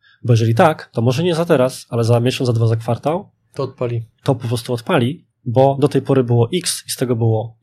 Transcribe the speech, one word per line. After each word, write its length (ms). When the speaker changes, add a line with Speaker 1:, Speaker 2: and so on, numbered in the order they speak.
Speaker 1:
Bo 100
jeżeli 220
tak, 380
to 100
może 220
nie 100
za 100
teraz, 440
ale 160
za 160
miesiąc, 260
za 60
dwa, 140
za 100
kwartał 540
Speaker 2:
To 80
odpali. 440
Speaker 1:
to 120
po 140
prostu 240
odpali, 540
bo 360
do 80
tej 140
pory 220
było 300
X 320
i 40
z 60
tego 200
było 460